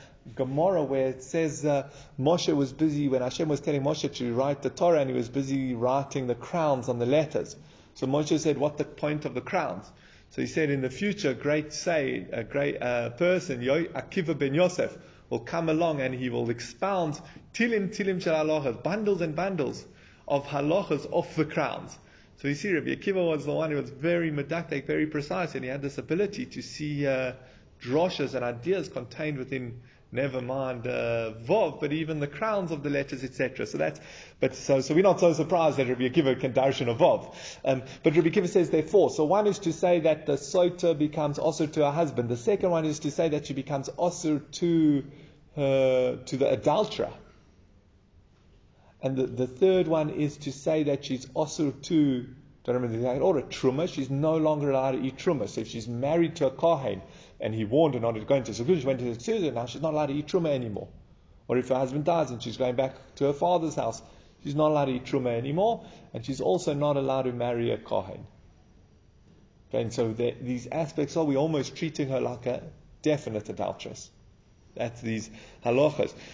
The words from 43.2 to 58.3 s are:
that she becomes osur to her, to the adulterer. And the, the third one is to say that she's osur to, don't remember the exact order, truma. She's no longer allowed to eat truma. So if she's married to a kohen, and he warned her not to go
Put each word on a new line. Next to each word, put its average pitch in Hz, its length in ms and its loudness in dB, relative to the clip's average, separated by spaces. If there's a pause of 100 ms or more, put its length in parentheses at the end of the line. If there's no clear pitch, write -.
that 147 160 -2
she 139 80 -6
becomes 139 340 -4
osur 156 540 -2 (100)
to 156 520 4 (500)
her, 131 640 4 (100)
to - 100 -4
the 131 140 4
adulterer. 147 640 2 (1900)
And 135 140 -2
the, 131 100 0
the 120 200 -2
third 185 400 4
one 156 220 2
is 147 300 -2
to 139 140 -6
say 156 320 0
that 139 200 0
she's 127 220 -6
osur 151 560 -2
to, 139 440 2 (380)
don't 123 100 0
remember 120 220 -2
the 120 100 0
exact 127 160 0
order, 160 200 4
truma. 135 440 0
She's 135 220 -6
no 156 300 2
longer 151 320 2
allowed 135 220 2
to 131 100 -2
eat 131 160 -4
truma. 127 300 0
So 113 120 -6
if 113 80 -6
she's 113 180 -8
married 143 500 0
to 147 100 2
a 135 40 2
kohen, 139 520 0 (360)
and 110 160 -2
he 110 120 0
warned 143 280 4
her 120 60 -4
not 117 140 0
to 110 100 -8
go 139 120 4